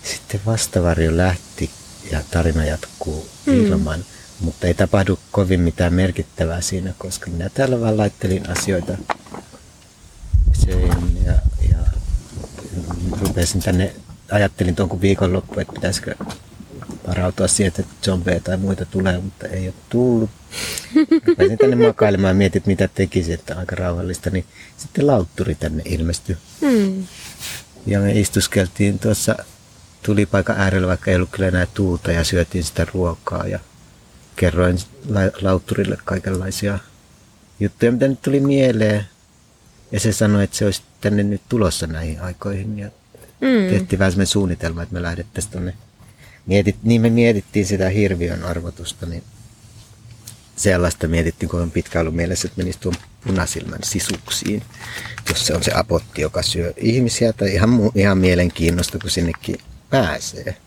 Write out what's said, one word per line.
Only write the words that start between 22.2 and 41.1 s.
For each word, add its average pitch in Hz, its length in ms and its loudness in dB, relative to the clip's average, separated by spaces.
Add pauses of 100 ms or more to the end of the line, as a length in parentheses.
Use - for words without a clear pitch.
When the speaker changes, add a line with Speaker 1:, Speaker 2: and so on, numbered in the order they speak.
Speaker 1:
ja 92 40 4
mietin, 98 240 4
että 101 100 -2
mitä 95 180 2
tekisin, 87 460 -2
että - 240 -8
aika 90 180 -6
rauhallista, 90 540 -4
niin 92 160 -4 (320)
sitten - 300 -2
lautturi 92 480 0
tänne 78 300 -4
ilmestyi. 82 520 -2 (240)
Speaker 2:
Mm. 196 460 2 (800)
Speaker 1:
Ja 101 140 2
me 101 200 2
istuskeltiin 98 800 0
tuossa 107 360 0 (680)
tulipaikan 101 560 2
äärellä, 95 280 2
vaikka 92 240 0
ei 92 40 4
ollut 90 160 0
kyllä 95 160 0
enää 90 260 2
tuulta, 90 380 0
ja 85 120 2
syötiin 87 400 0
sitä 85 300 -2
ruokaa 90 540 -4
ja 95 120 -6 (760)
kerroin 90 420 2 (320)
la-, 98 220 2 (100)
lautturille 98 640 0
kaikenlaisia 95 760 -4 (800)
juttuja, 107 320 2
mitä 127 160 2
nyt 135 140 -2
tuli 139 180 2
mieleen. 117 640 4 (840)
Ja 104 80 -2
se 110 140 2
sanoi, 104 300 4
että - 140 -4
se 110 80 0
olisi 98 160 0 (200)
tänne 104 220 2